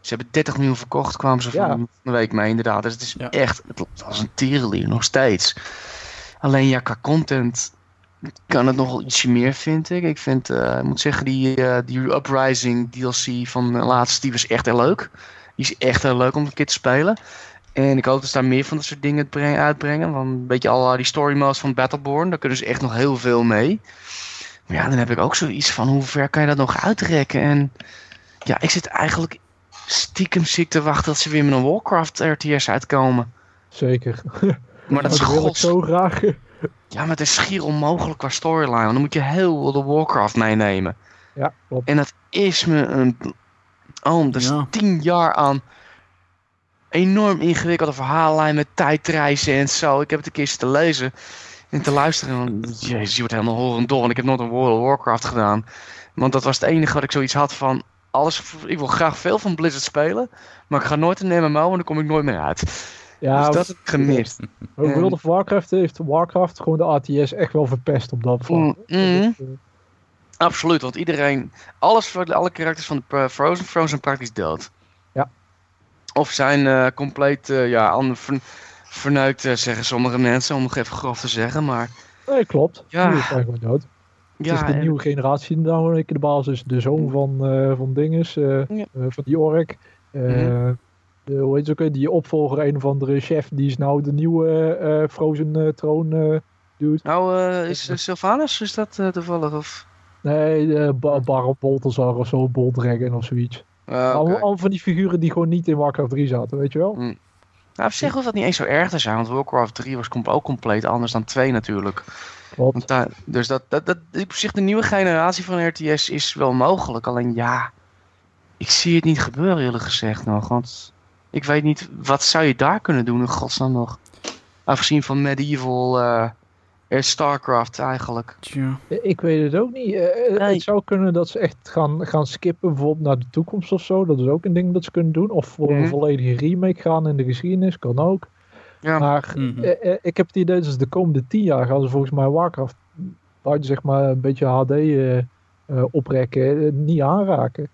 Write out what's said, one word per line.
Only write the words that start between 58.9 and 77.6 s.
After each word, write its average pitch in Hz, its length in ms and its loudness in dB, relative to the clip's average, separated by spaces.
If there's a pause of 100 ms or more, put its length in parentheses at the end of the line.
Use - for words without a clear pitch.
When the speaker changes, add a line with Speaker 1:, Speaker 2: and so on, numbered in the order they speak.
Speaker 1:
veel 196 200 0
van 196 160 -2
Blizzard 156 300 -2
spelen, 185 460 -2 (360)
maar 143 140 0
ik - 60 -4
ga 147 100 0
nooit 170 240 2
een 175 240 2
M 151 80 2
M 151 40 2
O, 151 60 2
want 180 120 2
dan 175 100 -2
kom 156 140 -4
ik 156 80 -2
nooit 151 180 0
meer 117 160 -2
uit. - 460 -4 (340)
Speaker 2:
Ja, 135 160 2
Speaker 1:
Dus 143 100 4
dat 151 100 2
Speaker 2:
of- 180 120 2
Speaker 1:
heb 180 80 -14
ik - 120 -16
gemist. 139 520 0 (360)
Speaker 2:
Ook 147 100 0
Speaker 1:
En 143 80 2
Speaker 2:
World 180 180 2
of 165 100 -6
Warcraft 185 480 0
heeft 185 280 0
Warcraft 165 640 0
gewoon 160 180 0
de 170 60 2
A 151 160 2
T 143 280 0
S - 40 -8
echt 165 200 -2
wel 151 140 2
verpest 127 460 -2
op 120 100 -6
dat 123 220 0
vlak. 170 140 0
Speaker 1:
Mm, 156 180 2 (100)
mm. 185 360 2
Speaker 2:
Dat 226 80 2
is, 220 80 -6
eh, 131 80 -12 (880)
Speaker 1:
Absoluut, 165 460 0
want 127 140 -8
iedereen, 143 560 -2 (260)
alles 214 300 4
voor 202 260 -4
alle 175 160 0
karakters 160 360 -6
van 143 220 -4
de, 143 80 -4
eh, 135 120 2
Frozen, 175 360 0
Frozen 151 360 -2
praktisch 127 320 -4
dood. 80 380 -6 (420)
Speaker 2:
Ja. 131 160 -4 (840)
Speaker 1:
Of 143 180 0
zijn, 143 360 2
eh, 131 280 4
compleet, 139 560 -2
eh, 131 180 2